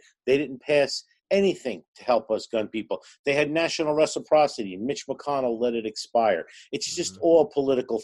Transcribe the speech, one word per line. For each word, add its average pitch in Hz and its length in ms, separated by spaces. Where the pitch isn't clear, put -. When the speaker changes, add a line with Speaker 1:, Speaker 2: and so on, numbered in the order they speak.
Speaker 1:
They 135 100
didn't 131 240
pass 143 420
anything 185 500
to - 80
help 117 260
us 107 160
gun 107 220
people. 104 340
They 143 80
had 147 160
national 156 460
reciprocity. 147 840
Mitch 135 300
McConnell 131 520
let 120 140
it 113 140
expire. 107 580
It's - 240
just 175 180
Speaker 2:
Mm-hmm. - 100
Speaker 1:
all 165 280
political 127 520